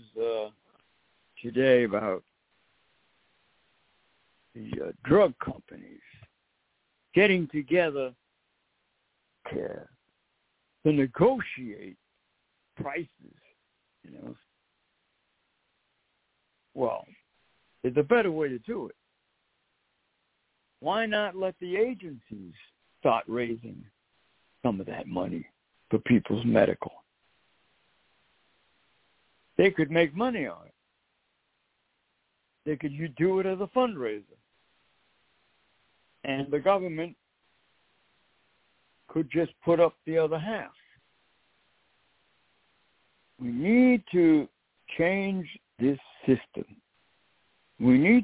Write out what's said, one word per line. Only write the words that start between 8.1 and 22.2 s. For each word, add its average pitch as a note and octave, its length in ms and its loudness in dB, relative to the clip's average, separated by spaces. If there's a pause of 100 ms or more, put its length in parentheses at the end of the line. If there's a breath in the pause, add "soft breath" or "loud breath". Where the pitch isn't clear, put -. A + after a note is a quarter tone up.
to, - 360 -10 (960)
to D#3 80 4
negotiate B2+ 1080 -2 (840)
prices, D3 260 -8 (960)
you - 80 -20
know. - 240 -18 (2500)
Well, B2+ 320 -4 (800)
there's B2+ 140 -2
a D3 60 4
better G3+ 280 2
way D#3 180 -4
to B2 100 -8
do D#3 280 -10
it. F2+ 80 -20 (1800)
Why G3+ 260 -2
not G#3 300 -4
let F#3 260 -4
the F3+ 160 -6
agencies D3+ 760 -6 (460)